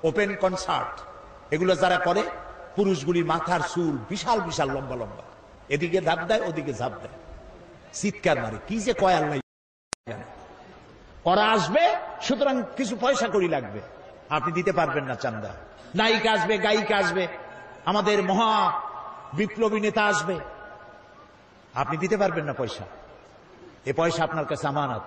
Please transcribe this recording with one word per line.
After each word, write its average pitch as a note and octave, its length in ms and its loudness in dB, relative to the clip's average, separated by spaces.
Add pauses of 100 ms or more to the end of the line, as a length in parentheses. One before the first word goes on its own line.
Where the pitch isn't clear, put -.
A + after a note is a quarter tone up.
ওপেন G3 320 2
কনসার্ট, F3+ 640 -2 (520)
এগুলো F3+ 220 4
যারা F3+ 220 4
করে, F3+ 260 2 (520)
পুরুষগুলি F3 480 2
মাথার E3 360 0
চুল E3+ 380 0 (120)
বিশাল G#3 320 0
বিশাল D#3 300 0
লম্বা C3+ 240 -4
লম্বা, A2 280 -8 (460)
এদিকে E3 320 2
ঝাঁপ E3 180 2
দেয়, F3 280 0
ওদিকে D3+ 260 -4
ঝাঁপ B2 180 -4
দেয়, - 200 -14 (840)
চিৎকার E3+ 480 0
মারে, A2 140 -6 (120)
কি A3 120 -2
যে G#3+ 140 0
কয় F#3 220 4
আল্লাহ D3 240 0 (720)
জানে। A2 140 -10 (1040)
ওরা G#3+ 260 6
আসবে, A3 440 4 (260)
সুতরাং C4+ 420 2 (140)
কিছু A#3 240 -2
পয়সা A#3+ 260 2
কড়ি F3+ 200 2
লাগবে, A2+ 320 -2 (500)
আপনি D#3 220 0
দিতে F3+ 200 0
পারবেন D#3 320 2
না C3 120 -6
চান্দা। A2 340 -6 (460)
নায়িকা A3 360 4
আসবে, G#3 260 2
গায়িকা G#3 400 2
আসবে, F3+ 300 0 (580)
আমাদের G3+ 380 4
মহা G3+ 580 4 (520)
বিপ্লবী G#3+ 460 0
নেতা G#3 260 2
আসবে, F#3+ 340 0 (1400)
আপনি C#3+ 220 -2
দিতে F#3+ 200 0
পারবেন E3+ 280 0
না C#3+ 80 -4
পয়সা। A2+ 300 -6 (1000)
এ C3 120 -2
পয়সা E3 260 2
আপনার D#3 220 0
কাছে D3+ 220 -2
আমানত। C#3 400 -2